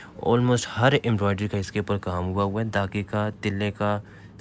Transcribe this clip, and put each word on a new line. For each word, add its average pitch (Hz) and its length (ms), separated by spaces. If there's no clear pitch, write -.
almost 123 400
हर 127 260
एम्ब्रॉयडरी 104 540
का 104 100
इसके 98 220
ऊपर 98 180
काम 90 260
हुआ 95 200
हुआ 101 180
है, 110 80
धागे 101 320
का, 107 280
तिल्ले 104 400
का, 104 320